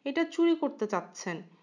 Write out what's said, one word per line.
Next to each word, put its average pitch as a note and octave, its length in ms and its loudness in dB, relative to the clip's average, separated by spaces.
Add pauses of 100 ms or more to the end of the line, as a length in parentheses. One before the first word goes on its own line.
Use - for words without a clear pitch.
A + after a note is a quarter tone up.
এটা C#4+ 200 0
চুরি E4 300 4
করতে C#4+ 320 -2
চাচ্ছেন, F3+ 560 -4 (200)